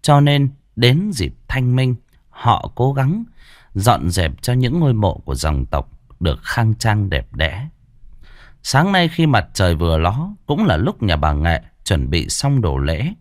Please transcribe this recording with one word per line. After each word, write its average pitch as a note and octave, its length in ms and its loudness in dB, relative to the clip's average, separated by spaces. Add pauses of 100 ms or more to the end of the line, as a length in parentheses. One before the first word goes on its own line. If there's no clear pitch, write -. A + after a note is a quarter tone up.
Cho C#3+ 180 6
nên, C#3+ 300 4 (260)
đến C#3 360 2
dịp F#2 220 -4 (140)
Thanh B2+ 280 0
Minh, B2+ 180 0 (340)
họ - 460 -2
cố C3 180 0
gắng C#3+ 320 -2 (500)
dọn G2 360 0
dẹp E2+ 220 0 (100)
cho B2 100 -2
những B2+ 280 0
ngôi C#3+ 120 2
mộ G#2 260 0
của C#2+ 160 -6
dòng C#2 320 -2
tộc C#2 220 -6 (320)
được D#2+ 220 -2
khang A2 320 0
trang G#2 360 -2
đẹp - 240 -6
đẽ. E2+ 340 -4 (920)
Sáng E3+ 300 2
nay F3+ 160 2
khi E3 180 0
mặt B2 280 2
trời F2+ 200 2
vừa D#2+ 240 0
ló, A2 300 0 (180)
cũng E3+ 180 0
là A#2 120 2
lúc A#2+ 260 -2
nhà F2+ 140 2
bà D2 160 0
Nghệ D2+ 300 0 (220)
chuẩn C#2 260 -2
bị D#2+ 180 -2
xong C#3 320 -2
đồ D2 180 -2
lễ E2 420 -4